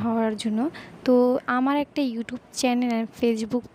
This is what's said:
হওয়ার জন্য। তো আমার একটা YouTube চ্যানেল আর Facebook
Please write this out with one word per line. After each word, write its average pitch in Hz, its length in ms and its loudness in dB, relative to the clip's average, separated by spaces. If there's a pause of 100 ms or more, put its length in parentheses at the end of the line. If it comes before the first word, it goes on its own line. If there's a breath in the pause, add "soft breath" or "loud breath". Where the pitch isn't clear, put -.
হওয়ার 226 360 0
জন্য। 214 180 -2 (460 loud breath)
তো 254 80 6 (440)
আমার 269 260 2
একটা - 180 -4 (120)
YouTube 233 300 -8 (160)
চ্যানেল 247 380 0
আর 226 60 -2 (160)
Facebook 233 440 0 (100)